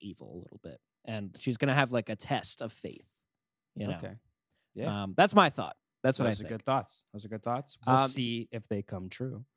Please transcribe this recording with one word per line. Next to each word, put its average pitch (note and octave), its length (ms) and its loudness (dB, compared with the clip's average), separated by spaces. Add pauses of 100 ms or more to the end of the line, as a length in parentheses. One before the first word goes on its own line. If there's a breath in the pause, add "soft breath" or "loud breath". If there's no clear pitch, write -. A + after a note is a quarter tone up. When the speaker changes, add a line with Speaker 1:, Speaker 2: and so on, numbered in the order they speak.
Speaker 1:
evil - 340 -16
a F2 80 -12
little - 160 -20
bit. - 220 -16 (240)
And G#2 360 -8
she's B2 160 -2
gonna C#3 180 2
have, C3+ 180 2
like, A#2 180 0
a G#2+ 60 -4
test - 440 -4
of A2+ 120 -8
faith, - 360 -14 (640)
you G#2 120 -6
know? F#2+ 100 -4
Speaker 2:
Okay. F#2 200 -12 (580)
Yeah. G#2 300 -4
Speaker 1:
Um, G2 120 -6
that's G3 180 6
my F#3+ 140 10
thought. A2 300 -6 (240)
That's C3 160 4
what B2 80 2
Speaker 2:
Those A2+ 40 4
Speaker 1:
I - 20 4
Speaker 2:
are G#2 40 -4
Speaker 1:
think. G#2 140 -8
Speaker 2:
good A2+ 140 -8
thoughts. C3 480 -2
Those G2+ 120 -12
are A2 40 -12
good A2 140 -10
thoughts. B2 440 -6
We'll B2+ 100 10
Speaker 1:
Um, C3+ 120 8
Speaker 2:
see A#2+ 440 -2
if A2+ 160 -8
they G2+ 140 -2
come F#2 260 -8
true. A#2+ 380 -8 (100)